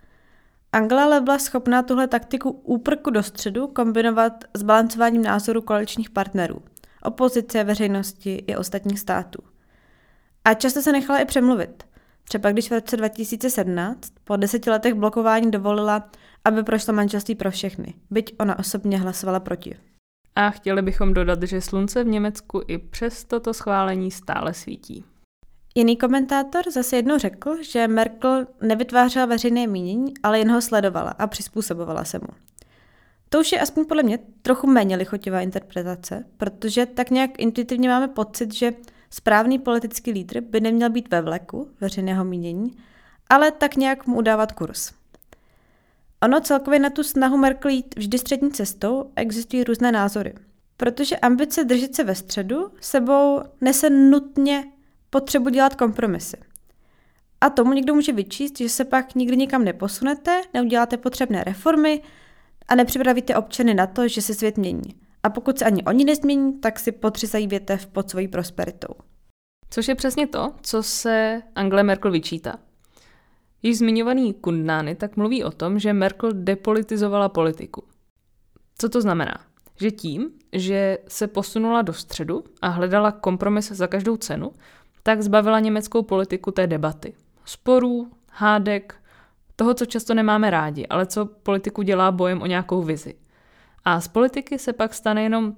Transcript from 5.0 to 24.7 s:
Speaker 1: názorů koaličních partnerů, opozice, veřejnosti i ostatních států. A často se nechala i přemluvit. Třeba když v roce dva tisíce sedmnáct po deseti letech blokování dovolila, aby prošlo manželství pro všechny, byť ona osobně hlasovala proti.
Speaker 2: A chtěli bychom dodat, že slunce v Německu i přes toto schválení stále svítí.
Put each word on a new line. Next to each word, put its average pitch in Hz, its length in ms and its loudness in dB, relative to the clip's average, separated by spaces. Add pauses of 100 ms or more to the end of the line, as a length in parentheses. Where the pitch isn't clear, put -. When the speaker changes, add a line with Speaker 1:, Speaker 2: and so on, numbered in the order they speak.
Speaker 1:
názorů 214 400 0
koaličních 214 480 -4
partnerů, 190 520 -4 (420)
opozice, 233 600 0
veřejnosti 202 720 -2
i 196 200 -8
ostatních 196 440 -4
států. 185 400 -6 (1040)
A 220 80 8
často 262 280 0
se 294 100 2
nechala 277 280 2
i 277 60 2
přemluvit. 247 580 0 (400)
Třeba 208 280 -2
když 226 180 -2
v 240 40 -2
roce 226 240 -2
dva 220 100 -2
tisíce 220 420 -4
sedmnáct 185 640 -4 (100)
po 208 120 -2
deseti 202 340 -2
letech 220 240 2
blokování 220 580 2
dovolila, 208 580 -2 (360)
aby 220 180 2
prošlo 220 300 -2
manželství 202 420 0
pro 196 160 -2
všechny, - 420 -8 (180)
byť 220 280 -4
ona 202 200 0
osobně 196 400 -2
hlasovala 185 400 -2
proti. 180 360 -8 (600)
Speaker 2:
A 208 140 2
chtěli 196 320 -2
bychom 185 320 4
dodat, 180 300 2
že 185 180 -4
slunce 202 420 -2
v 233 40 0
Německu 208 600 -2
i 170 100 -6
přes - 460 -8
toto 233 300 -4
schválení 190 580 -2
stále - 420 -6
svítí. - 520 -16 (680)